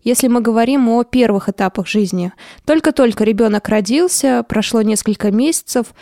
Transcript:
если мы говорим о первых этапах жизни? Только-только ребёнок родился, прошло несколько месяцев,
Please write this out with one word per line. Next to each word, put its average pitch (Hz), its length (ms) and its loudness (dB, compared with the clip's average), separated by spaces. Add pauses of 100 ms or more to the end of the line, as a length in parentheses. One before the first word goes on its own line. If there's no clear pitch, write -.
если 247 220 2
мы 240 140 2
говорим 233 480 2
о 233 140 2
первых 208 460 0
этапах 190 380 -4
жизни? 185 440 -2 (340)
Только-только 294 580 2
ребёнок 214 440 0
родился, 247 800 0
прошло 220 340 -2
несколько 208 500 -2
месяцев, 247 560 -2 (140)